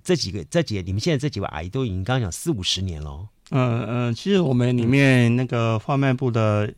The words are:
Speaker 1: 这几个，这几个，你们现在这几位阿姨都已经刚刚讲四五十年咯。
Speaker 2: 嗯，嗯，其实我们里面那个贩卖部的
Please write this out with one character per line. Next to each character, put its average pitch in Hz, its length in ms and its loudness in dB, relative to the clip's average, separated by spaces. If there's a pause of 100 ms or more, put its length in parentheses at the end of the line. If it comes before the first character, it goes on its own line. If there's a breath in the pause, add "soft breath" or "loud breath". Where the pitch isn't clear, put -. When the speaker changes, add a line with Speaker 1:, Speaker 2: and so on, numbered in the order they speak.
Speaker 1:
这 180 120 2
几 104 160 -4
个， 90 140 -8
这 170 180 0
几 107 120 -4
个， 95 60 -4
你 92 100 -6
们 98 80 -2
现 170 140 0
在 131 60 0
这 143 100 -2
几 - 100 -6
位 98 80 -4
阿 76 140 -8
姨 90 80 -8
都 131 160 -2
已 113 40 -4
经 92 140 -4
刚 123 120 0
刚 131 60 0
讲 95 100 -2
四 - 180 -6
五 107 140 -2
十 95 180 -2
年 87 220 -6
咯。 76 260 -10 (220)
Speaker 2:
嗯， 123 360 0
嗯， 120 280 -2
其 - 160 -4
实 190 100 4
我 135 140 2
们 123 200 2
里 117 120 2
面 127 480 6
那 127 100 0
个 113 320 0
贩 139 220 -2
卖 139 120 2
部 123 200 0
的 107 460 2